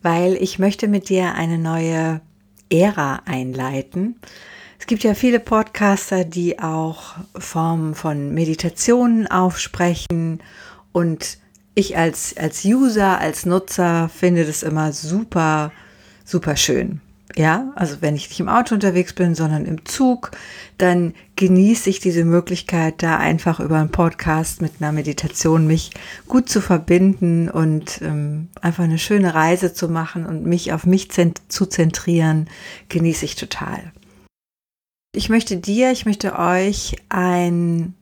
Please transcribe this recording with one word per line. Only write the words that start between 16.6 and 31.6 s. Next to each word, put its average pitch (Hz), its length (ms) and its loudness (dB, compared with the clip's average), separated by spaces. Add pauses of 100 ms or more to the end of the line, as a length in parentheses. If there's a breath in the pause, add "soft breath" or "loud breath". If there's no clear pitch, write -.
Ja, 185 380 2
also 143 240 -4
wenn 151 160 0
ich 139 140 -10
nicht - 100 -14
im 180 80 -2
Auto 233 280 2
unterwegs 185 360 0
bin, 175 240 0
sondern 156 300 0
im 160 180 -6
Zug, 254 480 0 (460 loud breath)
dann 175 360 2 (220 loud breath)
genieße 190 540 4
ich 190 100 -2
diese 170 240 0
Möglichkeit, 170 800 0
da 165 140 2
einfach 160 420 0
über 156 180 0
einen 156 140 2
Podcast 165 680 0
mit 156 180 -2
einer 151 140 -2
Meditation 156 720 0
mich 160 240 0 (380 loud breath)
gut 254 180 4
zu 208 140 0
verbinden 175 880 4
und, 156 520 0
ähm, 151 460 -4 (140)
einfach 170 240 0
eine 160 140 2
schöne 190 340 2
Reise 170 400 2
zu 170 160 -4
machen 165 360 -4
und 160 200 -6
mich 175 260 0
auf 165 140 -4
mich 190 260 2
zent-, 170 380 2
zu - 160 -2